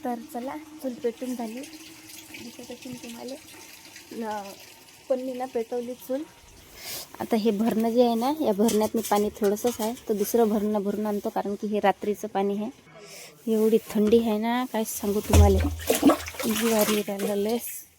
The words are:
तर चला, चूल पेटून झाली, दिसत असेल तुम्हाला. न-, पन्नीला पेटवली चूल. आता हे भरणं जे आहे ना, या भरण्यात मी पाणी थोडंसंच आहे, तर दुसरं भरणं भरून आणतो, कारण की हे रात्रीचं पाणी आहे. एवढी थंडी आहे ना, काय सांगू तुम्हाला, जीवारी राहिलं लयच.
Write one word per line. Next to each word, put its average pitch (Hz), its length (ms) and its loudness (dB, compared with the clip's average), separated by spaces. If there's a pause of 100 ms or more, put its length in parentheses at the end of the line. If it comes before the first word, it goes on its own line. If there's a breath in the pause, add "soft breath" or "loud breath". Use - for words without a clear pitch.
तर 240 160 -6 (140)
चला, 262 240 -8 (240)
चूल 262 120 -6 (100)
पेटून 247 320 -4
झाली, 233 240 -8
दिसत - 1120 -16
असेल 247 320 -14
तुम्हाला. 240 320 -12 (760)
न-, 208 400 -8 (580)
पन्नीला 254 440 -2
पेटवली 240 400 -4 (140)
चूल. 277 160 -2 (960 loud breath)
आता - 140 0
हे 220 160 2
भरणं 220 380 2
जे 240 160 6
आहे 233 100 2
ना, 240 160 0 (100)
या 220 120 2
भरण्यात 214 420 2
मी 226 140 0
पाणी 208 200 4 (100)
थोडंसंच 214 400 0
आहे, 226 140 -2 (160)
तर 226 40 2
दुसरं 214 360 2
भरणं 214 340 0
भरून 202 220 -2
आणतो, 208 240 -2
कारण 202 320 -4
की 214 60 -4
हे 208 160 0
रात्रीचं 208 500 2
पाणी 202 240 0
आहे. 214 120 -4 (840 loud breath)
एवढी 220 240 6 (120)
थंडी 214 300 6
आहे 226 180 0
ना, 233 260 0 (100)
काय 220 100 0
सांगू 208 360 -2 (100)
तुम्हाला, 196 280 8 (880)
जीवारी 214 580 2
राहिलं 202 340 -4
लयच. 220 320 -2 (320)